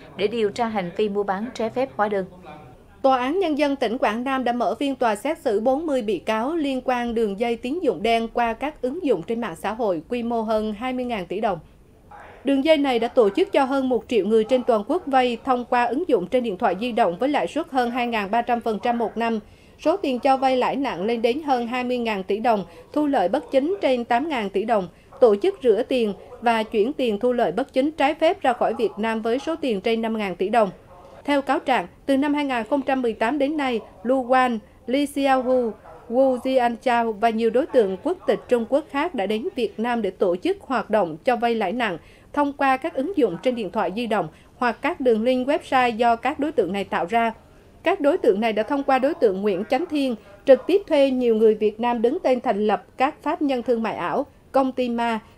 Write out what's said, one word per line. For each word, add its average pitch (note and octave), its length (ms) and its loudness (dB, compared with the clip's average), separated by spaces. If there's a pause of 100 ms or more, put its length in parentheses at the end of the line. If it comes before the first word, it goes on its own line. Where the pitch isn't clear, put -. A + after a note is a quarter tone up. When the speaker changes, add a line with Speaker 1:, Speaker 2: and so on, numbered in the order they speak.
(180)
Speaker 1:
để F#3+ 100 0
điều A3 220 0
tra A3+ 180 -4
hành G3 300 -4
vi G#3+ 120 0
mua G3+ 140 -2
bán G3+ 300 -4
trái A3+ 160 -4
phép C4 260 -4
hóa G#3+ 140 0
đơn. G3 160 -2 (760)
Speaker 2:
Tòa C4 160 4
án C4+ 220 0
Nhân D#4 180 0
dân C#4+ 180 2
tỉnh A#3 220 -2
Quảng A#3 260 0
Nam C4 200 -2
đã A#3+ 100 0
mở A3 220 -2
phiên C#4 200 -2
tòa A#3 200 0
xét D#4+ 240 -4
xử A3 200 0
bốn C4 260 0
mươi C4+ 160 0
bị G3+ 180 -2
cáo A3+ 360 -2
liên C#4 300 -2
quan A#3+ 300 -2
đường G3+ 240 -2
dây A#3+ 160 0
tín B3 240 -6
dụng G3+ 240 -2
đen A3+ 300 2
qua A#3 200 0
các C#4+ 280 -8
ứng C#4+ 220 -6
dụng A#3 200 0
trên A#3 180 -6
mạng F#3 140 -6
xã G3+ 180 -6
hội G3+ 360 -2
quy A#3+ 140 -4
mô A#3 180 -2
hơn A3 320 -2
hai B3+ 200 -6
mươi B3+ 120 -4
ngàn A3 200 -6
tỷ F#3+ 160 -6
đồng. G3 180 -2 (840)
Đường C#4 220 2
dây D#4+ 120 6
này C4+ 220 2
đã A3+ 80 0
tổ A3+ 220 4
chức F#4+ 220 0
cho C#4+ 120 4
hơn C4 260 0
một A#3+ 180 0
triệu G#3+ 180 2
người A3 180 4
trên B3+ 200 2
toàn A3 240 2
quốc F4+ 180 0
vay B3+ 400 2
thông B3 200 0
qua B3 180 2
ứng C4 240 0
dụng F#3 200 2
trên B3+ 160 0
điện G3+ 140 -4
thoại G3 240 0
di B3 100 -4
động G3+ 280 2
với C4 100 0
lãi A3 180 0
suất D#4+ 240 -4
hơn B3 200 0
hai A#3+ 160 -2
ngàn G#3 240 -2
ba A#3 100 2
trăm A#3 200 -2
phần A3 220 -2
trăm A#3 140 0
một A3+ 200 -2
năm. A3+ 220 -2 (400)
Số E4 180 0
tiền C4 220 -2
cho C4+ 180 4
vay C4 200 2
lãi G3+ 180 0
nặng G#3 300 -4
lên A#3 160 -2
đến B3+ 220 0
hơn B3 240 0
hai B3 160 -4
mươi B3 140 -2
ngàn A3 260 -2
tỷ G#3 160 -2
đồng, A3 260 0 (280)
thu D4+ 140 0
lợi A3+ 220 2
bất D4 220 -2
chính D4 300 2
trên B3+ 240 0
tám B3+ 240 0
ngàn A3+ 200 -2
tỷ G3+ 160 -2
đồng, G#3 220 0 (320)
tổ A3 160 8
chức F4+ 280 0
rửa A3+ 200 4
tiền A#3 300 0 (280)
và A3+ 220 0
chuyển A3 300 0
tiền A3+ 260 -2
thu B3 140 0
lợi A3+ 180 0
bất G3 220 -4
chính C#4 180 0
trái D4+ 240 0
phép E4 260 0
ra C4 120 2
khỏi G#3 200 0
Việt A3+ 240 -2
Nam A3+ 240 -4
với A#3 180 -2
số D#4+ 160 -4
tiền A#3+ 260 -4
trên A3+ 200 0
năm A3+ 160 -4
ngàn G3 180 -4
tỷ G3 140 -2
đồng. G#3+ 200 2 (560)
Theo C#4+ 160 2
cáo C#4 180 0
trạng, A#3 280 -2 (180)
từ C4+ 120 2
năm C#4+ 160 0
hai D4 120 -2
nghìn B3 240 -2
không C#4+ 120 0
trăm C4 200 -2
mười A#3 120 -2
tám A#3+ 240 0
đến C#4+ 200 0
nay, B3+ 220 -2 (240)
Lu B3+ 240 0
Wan, B3 320 4 (280)
Li C#4+ 180 0
Xiaohu, B3+ 680 2 (380)
Wu B3+ 300 4
Jianchao A#3+ 720 2
và A3 180 0
nhiều A3+ 200 0
đối B3 160 2
tượng F#3+ 380 2
quốc F4+ 140 -2 (100)
tịch G#3+ 120 2 (100)
Trung A#3 200 2
Quốc C#4+ 200 0
khác D4 260 -4
đã G3 100 -2
đến A3 300 -4
Việt A3 240 -4
Nam A#3+ 220 -2
để F#3 100 -2
tổ F3+ 240 0
chức E4 260 -4
hoạt A#3 280 -4
động F3 280 0
cho B3 180 0
vay A#3 200 0
lãi G3+ 160 -2
nặng G#3+ 260 -4 (360)
thông C#4+ 200 0
qua C4+ 240 2
các D#4+ 160 -6
ứng D#4+ 240 -4
dụng G3+ 260 2
trên B3+ 120 0
điện G3+ 160 -6
thoại F#3+ 240 -2
di A#3 120 -4
động G3+ 200 -2 (300)
hoặc B3 240 0
các D#4 200 -2
đường A3+ 220 2
link B3+ 240 0
website C4 480 0
do A#3 200 2
các B3+ 240 -6
đối D4 120 -2
tượng G3 220 0
này G3 100 -4
tạo F3+ 220 -2
ra. A3+ 280 0 (500)
Các E4+ 180 0
đối D4 160 2
tượng F#4+ 220 2
này A3+ 140 0
đã G#3+ 100 0
thông C#4 200 -2
qua C4+ 160 2
đối C#4 140 0
tượng G3 280 2
Nguyễn G3+ 280 0
Chánh C#4 160 0
Thiên C#4 300 -2 (300)
trực B3+ 220 6
tiếp G4 200 4
thuê C#4 240 4
nhiều B3 240 2
người A3 200 6
Việt G#3+ 240 -2
Nam A#3+ 220 0
đứng B3+ 180 2
tên C4 220 0
thành G#3 260 0
lập G3 160 0 (140)
các C4+ 260 -2
pháp D#4+ 180 -4
nhân C4+ 220 -2
thương A3+ 200 0
mại G3 120 -4
ảo, E3 300 -2 (260)
công C4 200 2
ty B3+ 180 -2
ma, A#3 300 -2 (180)